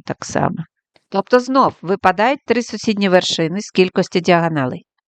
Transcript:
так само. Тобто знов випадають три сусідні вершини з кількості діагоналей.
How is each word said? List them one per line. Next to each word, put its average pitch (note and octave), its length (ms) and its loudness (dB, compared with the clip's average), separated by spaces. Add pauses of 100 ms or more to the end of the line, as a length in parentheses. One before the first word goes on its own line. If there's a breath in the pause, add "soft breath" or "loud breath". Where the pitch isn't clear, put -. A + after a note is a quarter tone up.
так - 200 -10
само. - 300 -2 (540)
Тобто G3 300 2
знов B3 420 0
випадають G3 640 0
три A#3 180 0
сусідні G3+ 460 -2
вершини F3 520 0
з - 100 -14
кількості F#3 500 0
діагоналей. E3 640 0 (220)